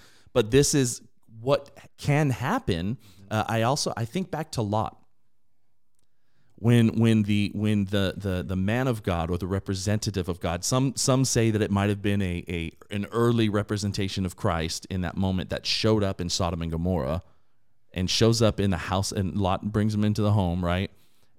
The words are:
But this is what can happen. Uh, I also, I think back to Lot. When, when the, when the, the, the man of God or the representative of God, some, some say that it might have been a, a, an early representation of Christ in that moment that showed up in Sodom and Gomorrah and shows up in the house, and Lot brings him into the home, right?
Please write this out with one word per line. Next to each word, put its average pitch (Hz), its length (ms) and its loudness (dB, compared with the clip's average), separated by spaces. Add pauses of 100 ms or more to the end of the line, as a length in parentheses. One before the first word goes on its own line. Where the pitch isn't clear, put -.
(320)
But 113 200 2
this 139 240 6
is 123 260 0 (380)
what 127 300 -2 (280)
can 147 320 2
happen. 117 680 -2 (340)
Uh, 107 160 0
I 113 140 0
also, 127 340 0
I 113 100 -6
think 185 260 -6
back 160 220 -8
to 127 80 -4
Lot. 104 360 -2 (1600)
When, 117 420 4
when 113 240 6
the, 104 300 2
when 104 320 0
the, 98 300 0
the, 92 260 -4
the 92 140 -4
man 110 320 0
of 110 160 -2
God 85 260 -2
or 90 80 -2
the 90 100 -8
representative 98 840 -2
of 82 100 -6
God, 87 240 -4
some, 131 320 0
some 131 300 2
say 113 260 2
that 104 100 2
it 104 80 0
might 98 200 2
have 101 120 -2
been 101 200 0
a, 87 260 -4
a, 82 240 -6 (200)
an 101 200 -4
early 117 380 2
representation 101 760 -2
of 90 120 -8
Christ 82 520 -4
in 92 120 -4
that 85 160 -6
moment 92 320 -2
that - 160 -6
showed 110 360 2
up 95 200 -2
in 87 80 -4
Sodom 85 320 -2
and 82 100 -4
Gomorrah 82 500 -2 (720)
and 92 160 -2
shows 113 320 4
up 107 200 2
in 98 100 2
the 87 60 0
house, 95 340 -2
and 98 260 -2
Lot 98 360 0
brings 107 200 2
him 104 120 0
into 107 160 0
the 104 100 2
home, 90 320 2
right? 90 280 0 (480)